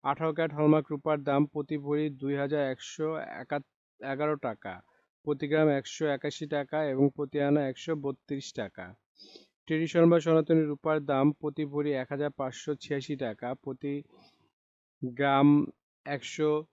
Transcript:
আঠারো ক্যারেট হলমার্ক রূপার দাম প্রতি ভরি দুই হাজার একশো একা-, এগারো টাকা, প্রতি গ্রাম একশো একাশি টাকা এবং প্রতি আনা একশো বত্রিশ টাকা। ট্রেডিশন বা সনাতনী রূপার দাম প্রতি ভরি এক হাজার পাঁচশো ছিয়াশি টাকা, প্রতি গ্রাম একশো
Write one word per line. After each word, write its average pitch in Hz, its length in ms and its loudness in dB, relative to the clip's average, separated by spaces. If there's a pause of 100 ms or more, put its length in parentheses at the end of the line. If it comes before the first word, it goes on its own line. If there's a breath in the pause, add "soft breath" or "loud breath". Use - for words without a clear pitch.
আঠারো 151 300 -2
ক্যারেট 156 240 -2
হলমার্ক 151 360 4
রূপার 151 300 -2
দাম 143 180 2 (120)
প্রতি 151 240 -6
ভরি 147 280 -2 (160)
দুই 139 200 -4
হাজার 143 300 -2
একশো - 360 -8 (340)
একা-, 139 280 -6 (300)
এগারো 147 360 -2 (120)
টাকা, 98 260 -8 (520)
প্রতি 147 220 -2
গ্রাম 156 200 4 (120)
একশো - 240 -6 (120)
একাশি 147 300 -6 (100)
টাকা 143 220 -4 (140)
এবং 135 140 4 (100)
প্রতি 147 220 -4 (100)
আনা 147 220 4
একশো 160 220 -8 (120)
বত্রিশ 139 440 -6 (120)
টাকা। 92 260 -10 (800 loud breath)
ট্রেডিশন 160 420 2
বা 170 100 8
সনাতনী 160 460 4
রূপার 156 400 -2
দাম 139 200 2 (140)
প্রতি 151 260 -4
ভরি 147 280 -2
এক 127 200 -4
হাজার 143 260 -2
পাঁচশো 131 320 -6 (120)
ছিয়াশি 143 320 -4 (100)
টাকা, 113 220 -8 (140)
প্রতি 143 320 -8 (1080 soft breath)
গ্রাম 139 460 4 (580)
একশো 143 440 -4 (240)